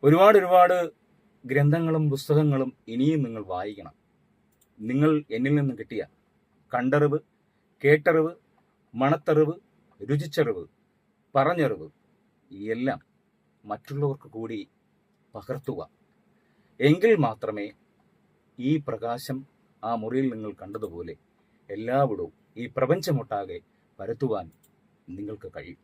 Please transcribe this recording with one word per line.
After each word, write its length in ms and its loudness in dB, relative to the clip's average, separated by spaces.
ഒരുപാട് 380 8
ഒരുപാട് 360 6
ഗ്രന്ഥങ്ങളും 640 2
പുസ്തകങ്ങളും 580 0
ഇനിയും 320 0
നിങ്ങൾ 260 -10
വായിക്കണം. 420 -10
നിങ്ങൾ 320 2
എന്നിൽ 240 0
നിന്ന് 200 -2
കിട്ടിയ 200 -8
കണ്ടറിവ്, 440 2
കേട്ടറിവ്, 480 4
മണത്തറിവ്, 600 2
രുചിച്ചറിവ്, 560 -2
പറഞ്ഞറിവ്, 520 0
എല്ലാം 260 -4
മറ്റുള്ളവർക്ക് 680 -6
കൂടി 220 -10
പകർത്തുക. 480 -10
എങ്കിൽ 240 4
മാത്രമേ 400 -6
ഈ 20 2
പ്രകാശം 500 -8
ആ 80 -4
മുറിയിൽ 320 -2
നിങ്ങൾ 180 -10
കണ്ടതുപോലെ 540 -10
എല്ലായിടവും 580 -2
ഈ 40 -8
പ്രപഞ്ചമൊട്ടാകെ 840 -2
പരത്തുവാൻ 460 -6
നിങ്ങൾക്ക് 380 -12
കഴിയും. 280 -16